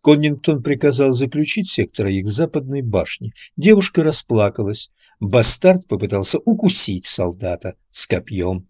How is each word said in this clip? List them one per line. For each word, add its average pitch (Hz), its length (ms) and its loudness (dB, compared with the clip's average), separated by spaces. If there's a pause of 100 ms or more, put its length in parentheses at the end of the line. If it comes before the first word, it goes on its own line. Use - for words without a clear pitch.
Коннингтон 147 600 2
приказал 139 500 2
заключить 151 560 -2
всех - 240 -2
троих 98 340 -2
в 104 40 -4
западной 139 520 -4
башне. 107 500 -4 (240)
Девушка 190 460 4
расплакалась. 107 880 -2 (280)
Бастард 127 680 2
попытался 98 520 -2
укусить - 680 0
солдата 90 680 -6 (140)
с - 160 -6
копьем. 92 640 -4